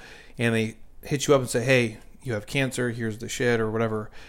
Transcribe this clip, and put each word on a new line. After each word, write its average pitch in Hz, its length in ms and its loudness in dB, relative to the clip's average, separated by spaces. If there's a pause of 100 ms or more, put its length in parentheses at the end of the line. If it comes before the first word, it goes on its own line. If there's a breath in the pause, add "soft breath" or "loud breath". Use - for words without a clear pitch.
(380 loud breath)
and 117 160 2
they 113 220 0 (280)
hit 139 240 -2
you 147 80 8
up 135 60 8
and 123 80 -4
say, 120 140 0
"Hey, 120 340 4 (240)
you 127 120 -6
have 104 140 -4
cancer, 127 440 0
here's 113 280 -4
the 110 100 -8
shit," 120 320 2
or 110 100 0
whatever. 110 400 -2 (180 loud breath)